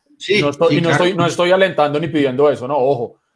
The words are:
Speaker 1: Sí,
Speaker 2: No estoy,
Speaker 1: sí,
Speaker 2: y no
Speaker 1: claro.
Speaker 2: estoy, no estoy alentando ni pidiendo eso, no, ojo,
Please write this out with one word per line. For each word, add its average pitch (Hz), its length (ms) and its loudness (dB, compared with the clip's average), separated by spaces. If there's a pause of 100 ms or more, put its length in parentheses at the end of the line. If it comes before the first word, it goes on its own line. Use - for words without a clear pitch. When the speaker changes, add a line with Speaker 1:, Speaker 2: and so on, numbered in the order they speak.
(160)
Speaker 1:
Sí, 202 240 -2
Speaker 2:
No 143 100 0
estoy, 160 180 0
Speaker 1:
sí, 147 100 0
Speaker 2:
y - 20 0
no 170 100 0
Speaker 1:
claro. 175 140 2
Speaker 2:
estoy, 180 140 0
no 170 80 2
estoy 175 240 0
alentando 165 480 2
ni 165 80 -4
pidiendo 143 420 0
eso, 127 200 -2
no, 147 100 -2
ojo, 123 380 -2 (200)